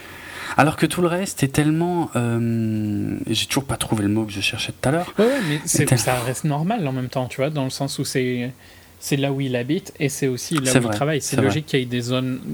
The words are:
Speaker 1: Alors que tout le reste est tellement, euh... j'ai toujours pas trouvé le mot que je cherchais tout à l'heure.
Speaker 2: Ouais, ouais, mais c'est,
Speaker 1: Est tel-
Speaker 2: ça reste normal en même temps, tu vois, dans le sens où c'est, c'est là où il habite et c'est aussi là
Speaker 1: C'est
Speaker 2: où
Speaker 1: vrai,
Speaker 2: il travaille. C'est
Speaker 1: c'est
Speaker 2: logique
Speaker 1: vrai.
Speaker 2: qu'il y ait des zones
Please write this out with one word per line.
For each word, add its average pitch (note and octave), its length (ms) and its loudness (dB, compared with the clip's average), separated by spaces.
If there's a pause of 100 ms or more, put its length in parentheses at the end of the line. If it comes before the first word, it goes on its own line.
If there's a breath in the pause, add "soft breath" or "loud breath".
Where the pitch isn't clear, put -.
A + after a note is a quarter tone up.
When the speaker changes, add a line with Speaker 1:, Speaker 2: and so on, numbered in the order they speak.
(560 loud breath)
Speaker 1:
Alors D3 220 4
que E3+ 80 2
tout F3 160 0
le F3 60 4
reste F3+ 360 0
est C3+ 80 4
tellement, D#3+ 640 2
euh... A2 1000 0 (120)
j'ai A2 180 0
toujours C3+ 180 0
pas A#2+ 100 -4
trouvé G#2+ 280 -2
le G2+ 60 4
mot A2 140 2
que G#2 80 -6
je G2 80 -8
cherchais - 320 -4
tout - 160 -2
à C3+ 60 2
l'heure. E3+ 260 -2
Speaker 2:
Ouais, G#3+ 60 8
ouais, B3 60 4 (180)
mais D3+ 160 0
c'est, D#3+ 180 2
Speaker 1:
Est C3+ 40 2
tel- B2+ 120 4
Speaker 2:
ça B2+ 220 2
reste B2 240 -4
normal D#3+ 420 0
en C3 60 -2
même B2+ 160 -2
temps, B2+ 180 -2
tu C3 140 -4
vois, C#3+ 80 2
dans C#3+ 160 -2
le C3 40 0
sens C#3 300 -4
où C3+ 60 0
c'est, B2+ 480 -2 (480 loud breath)
c'est - 160 0
là C#3 160 2
où C3+ 80 -2
il B2+ 160 -2
habite D3 420 -2
et D3+ 80 2
c'est C#3 200 0
aussi B2+ 280 -2
là C3 160 2
Speaker 1:
C'est C3 80 8
Speaker 2:
où A#2+ 40 0
Speaker 1:
vrai, A2 100 0
Speaker 2:
il - 20 0
travaille. C#3+ 260 0
C'est - 140 -4
Speaker 1:
c'est - 60 4
Speaker 2:
logique D3+ 240 2
Speaker 1:
vrai. - 60 -18
Speaker 2:
qu'il C#3 80 2
y - 40 -2
ait - 20 -4
des B2 160 -2
zones B2+ 380 -2 (140)